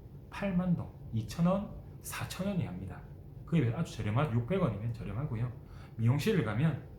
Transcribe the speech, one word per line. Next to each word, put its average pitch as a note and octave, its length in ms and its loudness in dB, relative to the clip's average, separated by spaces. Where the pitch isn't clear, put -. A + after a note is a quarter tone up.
팔만 F3+ 460 2
동, - 160 -6
이천 E3+ 340 0
원, G3+ 240 4
사천 - 460 -4
원이 F3 180 2
합니다. F2+ 360 -6
그에 E3+ 140 4
비해서 A#2 180 4
아주 - 180 -2
저렴한, A2+ 380 2
육백 D3 280 2
원이면 A2+ 320 2
저렴하고요. A#2 580 -2
미용실을 D3 480 4
가면 A#2+ 380 2